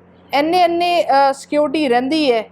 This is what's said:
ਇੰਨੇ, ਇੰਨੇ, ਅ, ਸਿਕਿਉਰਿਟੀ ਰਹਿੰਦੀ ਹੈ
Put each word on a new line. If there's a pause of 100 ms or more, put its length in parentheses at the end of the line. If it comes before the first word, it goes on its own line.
(340)
ਇੰਨੇ,
ਇੰਨੇ,
ਅ,
ਸਿਕਿਉਰਿਟੀ
ਰਹਿੰਦੀ
ਹੈ